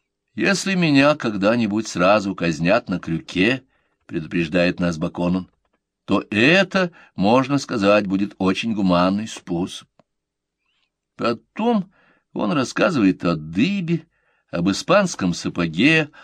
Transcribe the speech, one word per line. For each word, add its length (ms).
«Если 400
меня 400
когда-нибудь 720
сразу 480
казнят 540
на 100
крюке, — 640
предупреждает 760
нас 160
Баконан, — 520
то 240
это, 640
можно 440
сказать, 480
будет 320
очень 360
гуманный 540
способ». 580
Потом 800
он 180
рассказывает 720
о 120
дыбе, 720
об 200
испанском 640
сапоге, 760